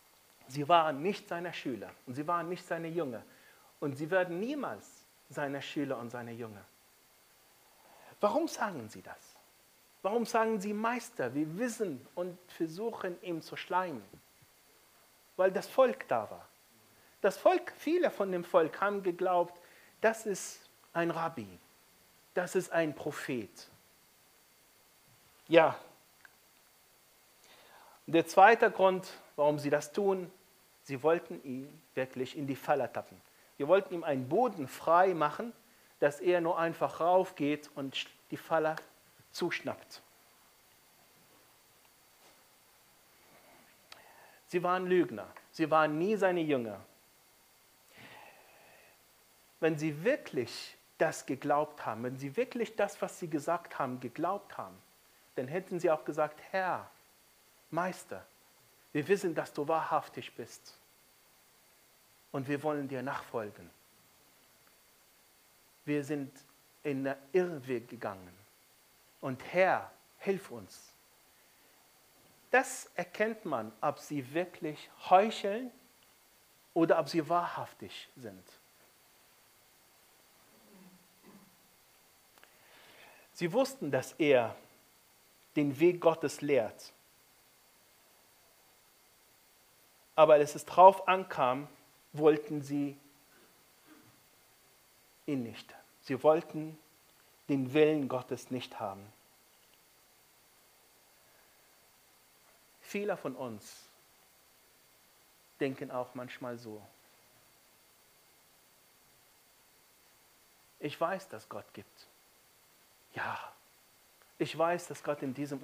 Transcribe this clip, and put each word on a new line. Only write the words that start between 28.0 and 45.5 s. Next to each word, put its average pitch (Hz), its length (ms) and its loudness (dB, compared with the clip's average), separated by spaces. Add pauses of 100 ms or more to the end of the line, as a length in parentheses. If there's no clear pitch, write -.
Der 156 200 4
zweite 220 440 8
Grund, 185 420 2 (220)
warum 147 240 2
sie 139 100 -4
das 147 240 0
tun, 190 380 0 (540)
sie 135 180 -8
wollten 151 420 0
ihn 143 380 -10 (120)
wirklich 131 420 -4
in 147 100 -6
die 131 100 -4
Falle 135 360 0
tappen. 98 280 -10 (380)
Sie 139 80 -4
wollten 185 280 4
ihm 165 100 -6
einen 131 240 -2
Boden 190 400 0
frei 175 440 4
machen, 165 400 -2 (460)
dass 147 220 2
er 175 200 4
nur 165 160 0
einfach 165 440 -2
raufgeht 160 720 2
und 139 220 -8
sch-, - 100 -6 (240)
die 151 60 -8
Falle 160 400 0 (560)
zuschnappt. - 680 -6 (4000)
Sie 170 160 -2
waren 180 240 2
Lügner. 156 400 2 (240)